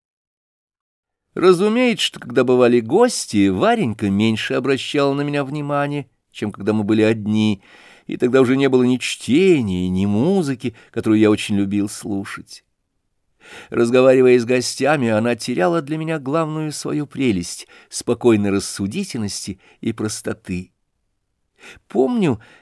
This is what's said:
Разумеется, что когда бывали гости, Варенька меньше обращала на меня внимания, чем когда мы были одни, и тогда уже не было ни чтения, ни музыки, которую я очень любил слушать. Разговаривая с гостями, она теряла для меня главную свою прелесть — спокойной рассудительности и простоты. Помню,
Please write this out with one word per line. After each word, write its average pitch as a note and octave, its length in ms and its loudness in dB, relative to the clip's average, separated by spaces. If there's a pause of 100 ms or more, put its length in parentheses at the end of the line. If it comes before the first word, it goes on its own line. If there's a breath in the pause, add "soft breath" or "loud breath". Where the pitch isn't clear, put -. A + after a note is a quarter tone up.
(1400)
Разумеется, G#3 680 2
что - 160 -6
когда B2+ 240 0
бывали B2 360 4
гости, A2+ 680 2
Варенька B2 600 0
меньше A2 460 0
обращала C#3 580 -2
на C#3+ 80 -4
меня C#3+ 220 -2
внимания, C#3+ 640 -4 (220)
чем G#2 200 -6
когда G2+ 220 -2
мы G#2+ 100 0
были G#2+ 200 2
одни, G#2+ 580 0 (460 soft breath)
и - 80 -8
тогда C3 240 2
уже C3 160 4
не C#3 140 2
было B2+ 140 4
ни B2+ 140 2
чтения, A#2 920 0
ни F#2 160 0
музыки, C3 720 -2 (160 soft breath)
которую G#2+ 280 2
я G#2+ 100 6
очень G#2 280 0
любил G2+ 320 -2
слушать. - 720 -12 (1080 loud breath)
Разговаривая B2+ 720 4
с A#2 60 -2
гостями, B2+ 640 0
она A2+ 260 0
теряла E3 460 -2
для D3+ 160 -8
меня D#3+ 200 -6
главную D#3 540 -4
свою D3 340 -6
прелесть — G#2 640 -4 (220 soft breath)
спокойной A2+ 600 0
рассудительности G2+ 1080 -6 (220 soft breath)
и A2+ 100 -4
простоты. G#2+ 800 -8 (1160 loud breath)
Помню, A3 500 0 (220 soft breath)